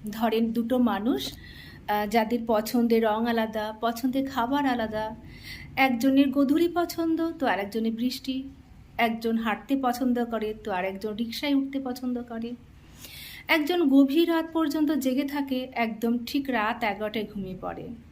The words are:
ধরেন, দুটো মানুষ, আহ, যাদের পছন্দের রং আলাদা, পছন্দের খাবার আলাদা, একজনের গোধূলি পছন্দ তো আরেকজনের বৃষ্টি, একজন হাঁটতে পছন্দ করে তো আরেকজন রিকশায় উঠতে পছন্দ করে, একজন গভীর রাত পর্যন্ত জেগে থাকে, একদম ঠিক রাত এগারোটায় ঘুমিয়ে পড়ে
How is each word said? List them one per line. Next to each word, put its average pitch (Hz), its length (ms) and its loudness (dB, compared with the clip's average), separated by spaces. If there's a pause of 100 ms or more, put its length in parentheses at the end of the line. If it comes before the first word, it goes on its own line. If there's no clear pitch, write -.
(120)
ধরেন, 226 400 0
দুটো 233 260 0
মানুষ, 240 560 0 (540)
আহ, 208 220 0
যাদের 226 380 2
পছন্দের 226 560 4
রং 220 240 2
আলাদা, 220 540 -2
পছন্দের 254 480 0
খাবার 269 360 0
আলাদা, 220 500 -2 (600)
একজনের 269 540 4
গোধূলি 285 380 4
পছন্দ 330 640 0
তো 285 160 -2
আরেকজনের 208 460 0
বৃষ্টি, 254 500 -4 (540)
একজন 226 400 0
হাঁটতে 226 440 -2
পছন্দ 247 440 0
করে 214 280 -4
তো 214 180 -8
আরেকজন 190 440 -4
রিকশায় 240 400 -2
উঠতে 269 240 0
পছন্দ 247 440 -6
করে, 233 300 -8 (920)
একজন 320 420 4
গভীর 277 400 6
রাত 330 240 2
পর্যন্ত 311 380 2
জেগে 262 320 0
থাকে, 269 500 -4
একদম 233 520 0
ঠিক 277 240 -2
রাত 233 340 0
এগারোটায় 214 500 -2
ঘুমিয়ে 185 280 -6
পড়ে 180 260 -8 (240)